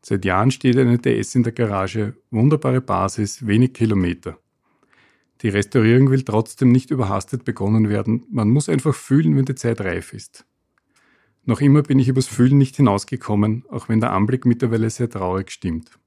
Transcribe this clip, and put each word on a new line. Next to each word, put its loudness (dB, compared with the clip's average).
Seit -4
Jahren 2
steht 0
eine 2
D 0
S -8
in 2
der -2
Garage, -4
wunderbare 0
Basis, -4
wenig 2
Kilometer. -2
Die -2
Restaurierung 2
will 2
trotzdem 0
nicht 2
überhastet -4
begonnen 0
werden, -2
man 0
muss 0
einfach -2
fühlen, 0
wenn 2
die -6
Zeit -4
reif -8
ist. -20
Noch -2
immer 6
bin 0
ich 2
übers 0
Fühlen 4
nicht 0
hinausgekommen, 0
auch -12
wenn 2
der 0
Anblick -2
mittlerweile 0
sehr -6
traurig -6
stimmt. -10